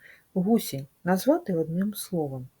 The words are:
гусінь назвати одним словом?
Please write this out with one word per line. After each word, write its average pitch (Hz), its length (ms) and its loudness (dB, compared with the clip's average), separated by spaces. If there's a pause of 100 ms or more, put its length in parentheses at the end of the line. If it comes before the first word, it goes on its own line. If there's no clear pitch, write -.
(340)
гусінь 185 520 0 (180)
назвати 202 500 2
одним 170 400 -2
словом? 135 540 -4 (120)